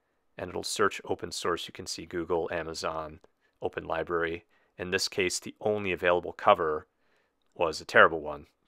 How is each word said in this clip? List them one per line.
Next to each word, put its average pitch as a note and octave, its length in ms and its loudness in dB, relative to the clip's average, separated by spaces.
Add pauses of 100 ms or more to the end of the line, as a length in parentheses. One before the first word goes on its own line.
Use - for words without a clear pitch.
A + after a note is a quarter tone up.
(380)
and F2+ 100 -10
it'll F2+ 140 -8
search - 420 0
open F2 280 -6
source. - 340 -4
You - 60 -16
can F2 140 -14
see E2 200 -10
Google, E2 460 -2
Amazon, D#2+ 680 -6 (420)
Open F2 240 -4
Library. E2 600 -2 (340)
In F2+ 140 -6
this F#2+ 160 0
case, F#2 320 0
the - 200 -14
only G#2 300 0
available F2 420 2
cover E2 540 4 (680)
was E2 260 0
a E2+ 40 -14
terrible E2+ 360 6
one. D2 300 -10
<laughs> - 60 -20 (100)